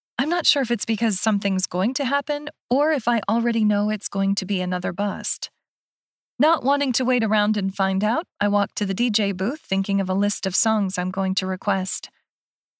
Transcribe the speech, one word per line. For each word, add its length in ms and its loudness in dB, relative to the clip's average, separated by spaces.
I'm 100 0
not 160 -2
sure 160 2
if 80 -2
it's 160 -2
because 340 0
something's 460 0
going 300 0
to 100 -2
happen 440 -2
or 220 2
if 160 0
I 200 2
already 360 2
know 260 2
it's 200 -4
going 260 0
to 100 -4
be 160 -2
another 300 -2
bust. 580 -4
Not 260 2
wanting 300 2
to 120 0
wait 180 2
around 340 2
and 160 -2
find 300 0
out, 240 0
I 100 2
walk 260 0
to 100 -2
the 80 0
D 160 0
J 220 0
booth 300 -4
thinking 400 0
of 80 -2
a 40 0
list 320 0
of 100 -2
songs 420 0
I'm 120 -2
going 260 -2
to 120 -4
request. 600 -2